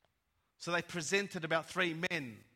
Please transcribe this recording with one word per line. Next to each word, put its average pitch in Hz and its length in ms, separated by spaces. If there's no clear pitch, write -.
So 170 120
they 170 100
presented 175 600
about 160 260
three 175 260
men 131 260